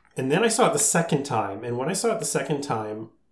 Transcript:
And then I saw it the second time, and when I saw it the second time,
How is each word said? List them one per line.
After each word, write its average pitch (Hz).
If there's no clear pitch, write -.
And 131
then 185
I -
saw 226
it -
the -
second 165
time, 104
and 120
when 180
I 196
saw 190
it 139
the 151
second 143
time, 110